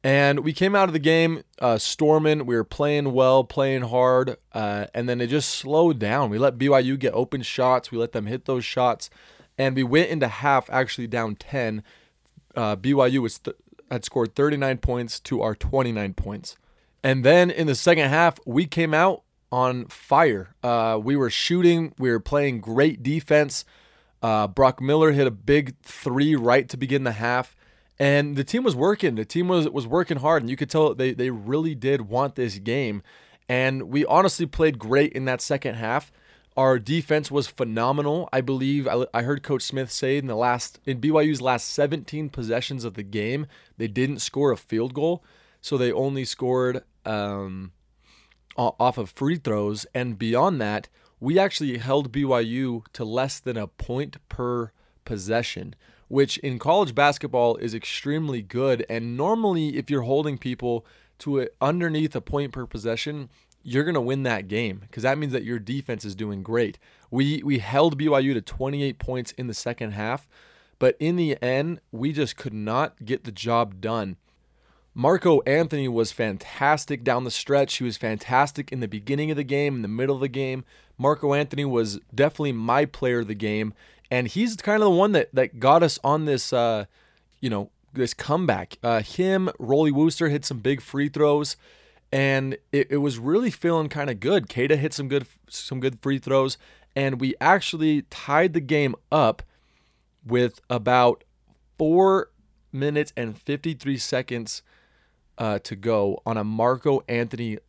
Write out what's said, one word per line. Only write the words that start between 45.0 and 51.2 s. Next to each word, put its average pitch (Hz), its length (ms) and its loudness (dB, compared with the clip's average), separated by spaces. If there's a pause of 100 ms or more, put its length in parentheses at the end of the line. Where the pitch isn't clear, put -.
So 143 160 -4
they 123 140 2
only 135 340 -2
scored, 127 580 -2 (220)
um, 101 640 -6 (840)
o-, 120 220 -2
off 127 180 2
of 104 140 -8
free 147 240 -2
throws. 107 580 -4
And 123 240 -6
beyond 127 420 2
that, 104 300 -4 (300)
we 147 180 0